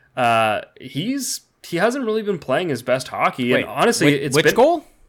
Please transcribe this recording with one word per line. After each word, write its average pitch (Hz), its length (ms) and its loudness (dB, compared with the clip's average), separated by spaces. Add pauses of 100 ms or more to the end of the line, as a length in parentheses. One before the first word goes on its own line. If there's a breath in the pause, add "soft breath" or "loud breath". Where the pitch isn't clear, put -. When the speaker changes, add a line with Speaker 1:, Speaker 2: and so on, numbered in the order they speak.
(160 soft breath)
Speaker 1:
Uh, 113 460 2 (180)
he's, 240 640 -6 (220)
he 170 140 -6
hasn't 240 280 0
really 220 160 -2
been 196 180 -4
playing 156 300 -2
his 120 140 -4
best 127 260 -2
hockey. 123 420 -2
Speaker 2:
Wait, 127 120 2
Speaker 1:
And - 60 -8
honestly, 147 420 2
Speaker 2:
whi-, 143 140 -2
Speaker 1:
it's 131 100 -2
Speaker 2:
which 151 100 4
Speaker 1:
been 175 100 4
Speaker 2:
goal? 302 300 4 (240)